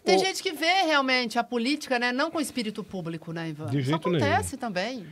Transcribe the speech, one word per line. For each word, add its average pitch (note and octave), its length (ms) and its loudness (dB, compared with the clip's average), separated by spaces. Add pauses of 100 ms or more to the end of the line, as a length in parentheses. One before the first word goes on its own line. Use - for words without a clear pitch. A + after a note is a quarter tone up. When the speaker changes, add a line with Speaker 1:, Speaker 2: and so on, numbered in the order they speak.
Speaker 1:
tem F#4+ 120 6
Speaker 2:
o F#4+ 40 6
Speaker 1:
gente F#4+ 220 0
que F#4 120 -2
vê E4+ 320 2
realmente C4 520 2
a A#3 60 4
política, B3 560 0
né, B3 140 0
não D4 180 0
com E4 80 -2
espírito A3 460 -4
público, E3 480 -8
né, E3 160 -6
Ivan? D#3 180 -8
Speaker 2:
De C3+ 120 0
Speaker 1:
Isso C3 100 0
Speaker 2:
jeito D#3+ 200 0
nenhum. E3+ 160 4
Speaker 1:
acontece - 300 2
também, A3+ 460 -4
né? E3 100 -14